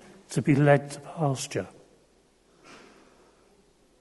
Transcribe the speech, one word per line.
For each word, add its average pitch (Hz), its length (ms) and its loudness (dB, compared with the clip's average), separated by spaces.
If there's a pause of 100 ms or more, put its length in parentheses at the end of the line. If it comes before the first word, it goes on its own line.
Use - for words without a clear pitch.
(300)
to - 120 -2
be 147 120 2
led 143 380 4
to - 80 -14
pasture. 131 680 -6 (2250)